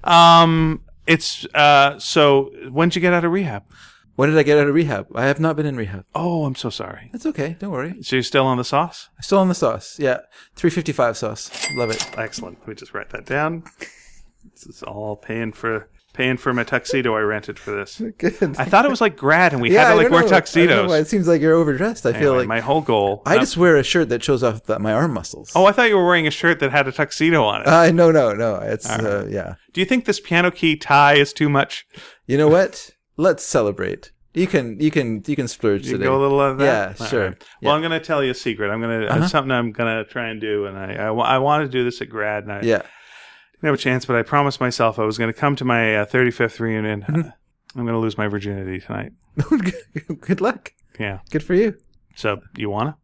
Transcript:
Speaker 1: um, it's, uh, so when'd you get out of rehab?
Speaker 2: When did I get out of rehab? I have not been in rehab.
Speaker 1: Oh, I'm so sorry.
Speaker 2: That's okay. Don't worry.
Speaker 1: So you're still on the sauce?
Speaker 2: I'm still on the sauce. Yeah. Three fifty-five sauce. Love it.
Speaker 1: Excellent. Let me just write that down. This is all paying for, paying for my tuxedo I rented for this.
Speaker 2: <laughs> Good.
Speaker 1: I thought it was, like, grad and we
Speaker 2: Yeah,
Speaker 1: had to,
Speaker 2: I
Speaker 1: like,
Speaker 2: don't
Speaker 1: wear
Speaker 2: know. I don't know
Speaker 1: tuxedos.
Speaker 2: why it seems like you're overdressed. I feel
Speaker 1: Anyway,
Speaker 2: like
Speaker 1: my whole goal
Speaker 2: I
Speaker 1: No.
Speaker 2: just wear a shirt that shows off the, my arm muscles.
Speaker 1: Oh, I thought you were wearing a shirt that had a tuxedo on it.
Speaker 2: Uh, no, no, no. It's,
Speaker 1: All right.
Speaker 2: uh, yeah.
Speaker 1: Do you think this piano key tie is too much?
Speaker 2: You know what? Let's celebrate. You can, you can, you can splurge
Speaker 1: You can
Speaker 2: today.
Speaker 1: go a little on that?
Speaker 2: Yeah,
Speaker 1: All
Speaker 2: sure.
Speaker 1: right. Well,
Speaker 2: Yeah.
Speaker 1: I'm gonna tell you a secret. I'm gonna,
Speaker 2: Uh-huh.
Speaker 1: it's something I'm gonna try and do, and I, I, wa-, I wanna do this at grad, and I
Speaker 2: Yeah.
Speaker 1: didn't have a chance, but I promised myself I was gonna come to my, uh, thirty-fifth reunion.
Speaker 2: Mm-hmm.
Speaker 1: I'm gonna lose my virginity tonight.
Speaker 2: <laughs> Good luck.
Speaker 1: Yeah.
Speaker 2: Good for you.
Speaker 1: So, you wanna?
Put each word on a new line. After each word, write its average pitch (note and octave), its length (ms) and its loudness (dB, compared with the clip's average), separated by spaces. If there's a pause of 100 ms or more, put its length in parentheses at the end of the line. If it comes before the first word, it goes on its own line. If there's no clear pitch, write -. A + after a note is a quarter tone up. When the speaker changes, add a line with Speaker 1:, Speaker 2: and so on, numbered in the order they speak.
Speaker 1:
um, E3 760 6 (240)
it's, - 480 -2
uh, C#3+ 460 6
so C#3 520 2 (200)
when'd E3 240 0
you E3+ 60 -2
get F3+ 120 2
out E3+ 120 0
of E3+ 60 0
rehab? E3 320 -4 (520)
Speaker 2:
When C#3 140 2
did D#3 80 4
I D3 60 4
get D3 140 4
out C#3+ 100 4
of C#3+ 80 0
rehab? C#3 400 -2
I B2 100 -2
have C#3+ 140 0
not D#3+ 160 0
been D3+ 100 -4
in C#3 100 -6
rehab. G2 380 -10
Speaker 1:
Oh, E3 320 -2
I'm C3 100 -4
so B2 140 -8
sorry. - 420 -12
Speaker 2:
That's A#3+ 160 -12
okay. E3+ 320 -6
Don't G3 120 -10
worry. D3+ 300 -8
Speaker 1:
So - 140 -6
you're B2+ 80 0
still C3+ 220 0
on B2+ 120 0
the B2 60 -4
sauce? - 540 -4
Speaker 2:
I'm - 60 -16
still G3 160 2
on F#3+ 80 2
the F3+ 80 0
sauce. - 440 -4
Yeah. C3 200 -2 (360)
Three F3 140 0
fifty-five C#3 480 -2
sauce. A2 320 -8 (260)
Love A#2+ 160 -2
it. G#2+ 140 -6 (120)
Speaker 1:
Excellent. A2 420 -12
Let - 80 -20
me A2 80 -14
just - 180 -20
write G2+ 180 -12
that A2 140 -12
down. D#3 380 -4 (880)
This - 160 -20
is - 160 -20
all G#2+ 320 -10
paying A2+ 380 -8
for, A2+ 360 -6 (240)
paying B2+ 240 -2
for C3 160 -4
my A#2+ 100 -2
tuxedo B2 520 -2
I G#2+ 60 0
rented G#2 360 -6
for - 140 -12
this. G2+ 280 -10 (100)
Speaker 2:
<laughs> - 80 -18
Good. E3 420 -4
Speaker 1:
I C3+ 60 -2
thought G3+ 200 4
it C#4+ 60 2
was, A#3+ 100 -2
like, G#3 160 0
grad D#3 360 4
and B2+ 80 -2
we A#2+ 100 2
Speaker 2:
Yeah, G3+ 120 6
Speaker 1:
had B3 40 6
to, A3 60 6
Speaker 2:
I - 20 6
Speaker 1:
like, - 100 6
Speaker 2:
don't - 60 2
Speaker 1:
wear E3+ 100 6
Speaker 2:
know. A3 60 4
I - 20 2
don't - 20 4
know F#3+ 60 6
Speaker 1:
tuxedos. D#3 520 2
Speaker 2:
why D#3+ 80 2
it D#3 100 0
seems F#3 200 0
like E3 140 4
you're D#3+ 140 4
overdressed. E3 500 0
I A#2+ 60 2
feel G#2+ 100 -2 (100)
Speaker 1:
Anyway, B2+ 80 2
Speaker 2:
like A#2+ 80 -2
Speaker 1:
my A2+ 120 0
whole C#3 220 0
goal G#2 440 -2
Speaker 2:
I D#3+ 100 2
Speaker 1:
No. A3 40 6
Speaker 2:
just - 180 -2
wear E3+ 200 6
a C3+ 60 2
shirt D#3+ 260 0
that A#2 140 -2
shows B2+ 200 0
off A2+ 220 -2
the, A2 120 -2
my G#2+ 160 -2
arm C#3 200 0
muscles. - 420 -12
Speaker 1:
Oh, F#3 100 6
I G3+ 60 8
thought A#3 180 2
you G#3 60 2
were F3+ 100 4
wearing E3+ 220 2
a C#3+ 40 0
shirt E3+ 280 0
that C#3 120 0
had C#3+ 160 2
a C3 40 -6
tuxedo D#3 520 0
on G#2 180 0
it. - 60 0
Speaker 2:
Uh, E3 240 6
no, E3 200 6
no, C3 220 4
no. G#2+ 240 -2
It's, G#2+ 320 -6
Speaker 1:
All A2 80 -2
right. A2 80 -2
Speaker 2:
uh, G2+ 240 -4
yeah. F2+ 260 -8 (180)
Speaker 1:
Do E3+ 60 -6
you F#3 60 0
think B3 200 -2
this - 140 -2
piano F3 320 0
key D#3+ 240 0
tie C#3+ 380 4
is C#3+ 200 4
too D3+ 160 -2
much? - 380 -2 (400)
Speaker 2:
You C3 100 0
know D3+ 120 4
what? - 420 0 (260)
Let's E3+ 260 0
celebrate. F#2+ 680 -2 (220)
You F#3 140 0
can, A#2 320 -4
you D3+ 100 0
can, A#2 380 -2
you D3 80 -4
can C3 120 -4
splurge G2+ 380 -2
Speaker 1:
You B2+ 60 -6
can B2+ 80 -4
Speaker 2:
today. - 100 -2
Speaker 1:
go C3+ 100 2
a - 20 0
little C#3 180 2
on C3+ 180 0
that? A2 420 0
Speaker 2:
Yeah, A#2 60 -6
Speaker 1:
All G#2+ 40 -6
Speaker 2:
sure. A2 180 -2
Speaker 1:
right. F#2 100 -10 (240)
Well, C#3 120 2
Speaker 2:
Yeah. - 20 4
Speaker 1:
I'm D#3 80 -2
gonna E3 160 -4
tell D#3 240 -2
you B2+ 80 -2
a - 20 -6
secret. G#2 380 -4
I'm A2 100 -4
gonna, A2+ 240 -4
Speaker 2:
Uh-huh. - 180 0
Speaker 1:
it's F#3 80 -2
something C3+ 200 -2
I'm A#2+ 220 0
gonna A2+ 320 -4
try A#2 240 -8
and A2 120 -10
do, G#2 240 -4
and G2 120 -12
I, F#2+ 160 -10 (140)
I, A2 40 -2
wa-, A#2 140 -2
I C3 120 2
wanna D3 300 0
do B2+ 160 -2
this A#2+ 180 -6
at - 80 -10
grad, G#2+ 340 -6
and G#2 100 -12
I G2+ 80 -10
Speaker 2:
Yeah. A2+ 160 0
Speaker 1:
didn't - 880 -14
have D3+ 100 2
a - 20 -6
chance, B2+ 280 -2
but B2 100 0
I A#2 80 0
promised C#3+ 380 0
myself A#2+ 360 0
I A2+ 60 -2
was G#2+ 140 -2
gonna A2+ 160 -2
come C#3+ 240 -2
to C3 80 -6
my, A2+ 320 2
uh, G#2 80 0
thirty-fifth B2 560 -2
reunion. G#2+ 400 -4
Speaker 2:
Mm-hmm. D#3 280 -4 (500)
Speaker 1:
I'm A#2+ 60 -6
gonna A2+ 140 -2
lose A2 180 -4
my G#2+ 120 -2
virginity G2 500 -8
tonight. G#2+ 320 -10 (260)
Speaker 2:
<laughs> F3+ 840 -4
Good F#3+ 200 -4
luck. - 300 -4 (260)
Speaker 1:
Yeah. G2+ 220 -8 (100)
Speaker 2:
Good D3+ 140 -4
for F3+ 100 -4
you. G#3 220 0 (400)
Speaker 1:
So, G#2 240 -4 (160)
you G#2 140 -6
wanna? A2+ 340 -4